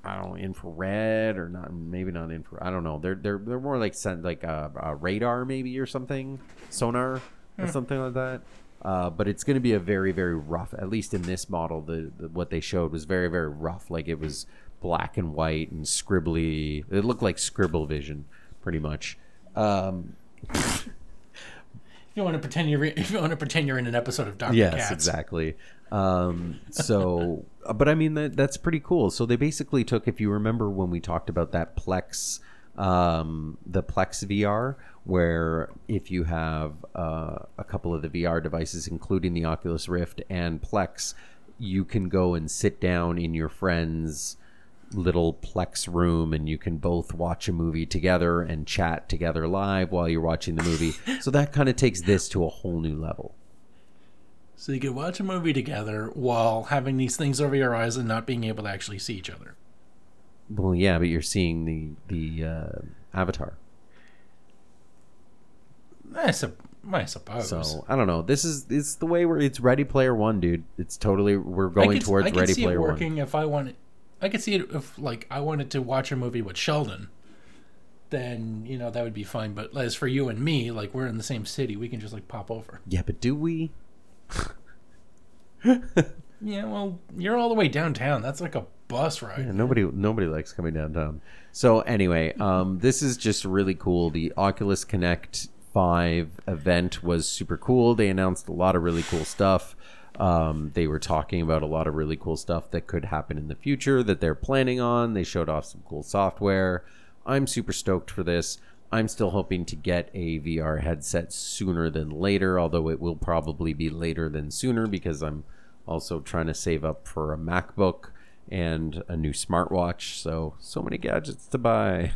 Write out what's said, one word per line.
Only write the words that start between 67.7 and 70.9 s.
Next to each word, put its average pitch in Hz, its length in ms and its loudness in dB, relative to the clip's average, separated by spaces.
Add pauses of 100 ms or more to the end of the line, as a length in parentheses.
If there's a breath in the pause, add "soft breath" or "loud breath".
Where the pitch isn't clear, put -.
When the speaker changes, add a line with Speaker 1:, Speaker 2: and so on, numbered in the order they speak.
Speaker 1:
I 127 80 0
don't 120 120 4
know. 85 140 4
This 131 220 2
is, 151 260 -4
it's 143 260 0
the - 100 -4
way 175 200 4
where 165 140 4
it's 139 220 2
Ready 127 240 6
Player 131 280 4
One, 107 280 4
dude. 85 240 2 (120)
It's - 200 -6